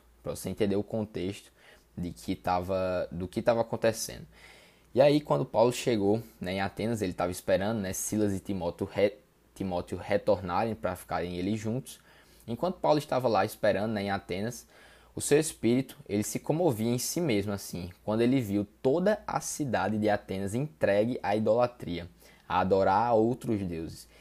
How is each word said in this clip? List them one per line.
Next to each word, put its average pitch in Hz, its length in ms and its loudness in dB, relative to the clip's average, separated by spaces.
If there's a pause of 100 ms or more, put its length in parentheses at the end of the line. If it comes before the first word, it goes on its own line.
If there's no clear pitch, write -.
(220)
pra 78 140 -6
você - 140 -8
entender 98 260 0
o 101 80 0
contexto 101 680 -8 (460)
de 87 140 -6
que - 240 -8
tava, 92 760 -2
do 90 160 -6
que 110 140 -6
tava 117 200 2
acontecendo. 113 640 -2 (680)
E 117 80 6
aí, 147 180 6
quando 143 260 0
Paulo 117 260 4
chegou, 110 500 2 (180)
né, 90 140 -6
em 95 80 -2
Atenas, 104 400 -2
ele 92 120 -2
tava 90 180 -2
esperando, 98 480 0
né, 95 140 -4
Silas 107 400 0
e 95 60 -2
Timóteo 92 460 -4
re-, 101 300 0 (400)
Timóteo 92 420 -4
retornarem 98 800 0
pra 92 200 -4
ficarem 87 420 -6
eles 101 220 -2
juntos. 110 400 -8 (480)
Enquanto 170 320 -4
Paulo 151 180 4
estava 131 300 0
lá 113 180 4
esperando, 107 480 0
né, 101 100 -2
em 101 80 -2
Atenas, 98 560 -6 (480)
o - 60 -10
seu 147 180 4
espírito, 131 580 0 (100)
ele 104 160 0
se - 160 -6
comovia 143 500 0
em 120 80 0
si - 220 -4
mesmo, 107 320 0
assim, 90 380 -8 (140)
quando 110 180 0
ele 123 200 4
viu 101 240 0 (160)
toda 180 440 2
a - 140 -2
cidade 107 580 -2
de 107 120 2
Atenas 98 440 -2
entregue 117 680 0
à 101 140 0
idolatria, 107 760 0 (420)
a 90 80 2
adorar 95 480 4
a 120 60 2
outros 113 500 2
deuses. 82 460 -8 (120)